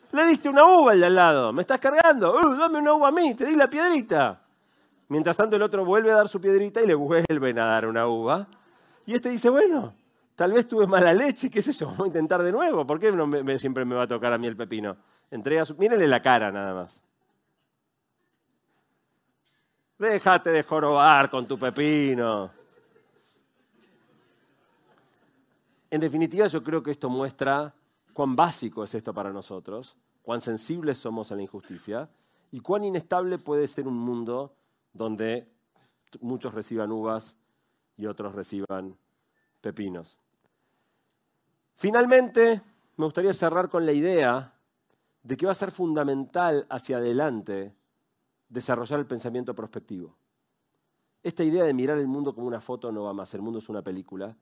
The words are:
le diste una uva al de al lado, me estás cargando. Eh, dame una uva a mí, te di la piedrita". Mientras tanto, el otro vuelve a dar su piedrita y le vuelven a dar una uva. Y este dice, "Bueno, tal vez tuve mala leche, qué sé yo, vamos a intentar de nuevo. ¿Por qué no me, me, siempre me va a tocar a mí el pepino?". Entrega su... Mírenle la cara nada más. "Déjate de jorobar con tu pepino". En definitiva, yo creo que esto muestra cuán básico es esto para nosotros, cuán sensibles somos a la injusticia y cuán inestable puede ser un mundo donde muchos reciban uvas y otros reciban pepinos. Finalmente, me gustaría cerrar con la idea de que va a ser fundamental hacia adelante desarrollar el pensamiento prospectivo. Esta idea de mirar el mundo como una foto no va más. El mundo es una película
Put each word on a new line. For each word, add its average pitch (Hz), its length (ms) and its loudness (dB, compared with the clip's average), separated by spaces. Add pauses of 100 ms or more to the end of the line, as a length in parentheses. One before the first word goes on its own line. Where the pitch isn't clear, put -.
(120)
le 311 160 4
diste 294 220 2
una 277 160 8
uva 339 260 10
al 190 80 6
de 175 80 6
al 180 80 4
lado, 147 380 4
me 160 80 -2
estás 262 180 -2
cargando. 269 600 4
Eh, 294 180 4
dame 320 220 0
una 294 140 4
uva 294 160 4
a - 20 4
mí, 320 220 0
te 262 120 -4
di 311 100 0
la 277 140 4
piedrita". 240 720 0 (640)
Mientras 156 280 -2
tanto, 214 200 2
el 202 60 0
otro 208 240 -2
vuelve 220 260 2
a 220 40 4
dar 208 120 6
su 196 120 -8
piedrita 196 420 0
y 220 60 4
le 170 80 4
vuelven 143 640 0
a 113 60 2
dar 110 200 2
una 117 220 0
uva. 120 400 -2 (580)
Y 214 80 -6
este 247 160 -4
dice, 240 200 0
"Bueno, 277 440 2 (420)
tal 185 180 0
vez 240 140 2
tuve 214 200 2
mala 180 260 6
leche, 262 360 0
qué 208 120 -2
sé 294 120 -4
yo, 151 140 -6
vamos - 140 -6
a 196 60 -2
intentar 170 360 0
de 175 80 0
nuevo. 240 340 0
¿Por 151 140 -2
qué 214 120 2
no 165 160 0
me, 143 160 -2
me, 135 160 -2
siempre 131 260 -4
me 123 100 -4
va 123 80 0
a 117 40 0
tocar 120 260 -2
a 117 40 0
mí 120 100 -6
el 110 80 -6
pepino?". 104 420 -8 (320)
Entrega 139 360 -2
su... 151 100 -10
Mírenle 196 320 2
la 123 140 4
cara 113 300 2
nada 98 220 -6
más. 90 300 -12 (3000)
"Déjate 190 520 2
de 156 140 2
jorobar 147 640 4
con 127 180 -6
tu 131 100 -6
pepino". 123 960 -2 (3500)
En 156 100 -2
definitiva, 160 480 0
yo 156 160 -4
creo 156 180 -4
que 147 100 -8
esto 135 180 -8
muestra 135 640 -4 (400)
cuán 135 220 -4
básico 123 480 -2
es 98 120 -10
esto 107 180 -10
para 98 180 -8
nosotros, 98 640 -16 (240)
cuán 117 200 -8
sensibles 135 560 -6
somos 113 340 -10
a 101 40 -8
la 101 60 -8
injusticia 101 680 -14 (420)
y 131 80 -16
cuán 202 240 -4
inestable 180 540 -4
puede 147 300 -4
ser 135 200 -10
un 123 100 -6
mundo 120 560 -8 (400)
donde 113 540 -8 (720)
muchos 120 340 -10
reciban 110 380 -8
uvas 110 460 -8 (600)
y 107 80 -12
otros 101 300 -12
reciban 98 600 -12 (640)
pepinos. 92 580 -12 (1600)
Finalmente, 233 840 4 (360)
me 156 80 -2
gustaría 180 280 0
cerrar 175 360 0
con 170 160 -2
la 151 80 0
idea 147 600 0 (720)
de 127 140 -8
que 175 80 -4
va 190 60 0
a 185 40 -4
ser 185 160 -6
fundamental 151 960 -2
hacia 131 280 -8
adelante 117 760 -4 (760)
desarrollar 120 500 -6
el 135 60 -6
pensamiento 120 500 -10
prospectivo. 104 600 -14 (1080)
Esta 170 200 -6
idea 165 200 0
de 147 100 2
mirar 135 260 -2
el 139 80 -4
mundo 139 260 -6
como 117 140 -10
una 117 120 -8
foto 120 320 -12
no 107 120 -8
va 101 100 -8
más. 98 200 -12
El 98 80 -12
mundo 113 180 -10
es 107 100 -16
una 104 140 -10
película 95 580 -12